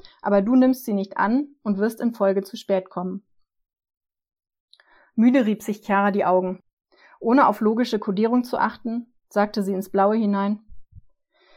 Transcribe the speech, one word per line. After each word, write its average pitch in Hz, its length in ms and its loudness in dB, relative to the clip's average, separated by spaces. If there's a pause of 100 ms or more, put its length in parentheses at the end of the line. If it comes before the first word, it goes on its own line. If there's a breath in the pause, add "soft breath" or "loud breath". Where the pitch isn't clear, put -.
(200 soft breath)
Aber 202 220 2
du 226 120 0
nimmst 254 300 4
sie 226 80 -4
nicht 196 240 -4
an 254 320 0 (140)
und 208 160 -2
wirst 226 220 -2
in 233 120 -2
Folge 196 300 0
zu 196 140 -16
spät 190 340 -4
kommen." 185 340 -8 (1900 soft breath)
Müde 247 320 4
rieb 214 160 -2
sich 208 200 -8
Chiara 202 280 0
die 196 160 0
Augen. 185 360 0 (560 soft breath)
Ohne 254 280 4
auf 208 140 0
logische 226 380 0
Kodierung 220 460 0
zu 247 140 -6
achten, 226 560 -6 (140)
sagte 208 340 -2
sie 190 100 -2
ins 190 160 -6
Blaue 202 280 2
hinein: 202 440 0 (960 soft breath)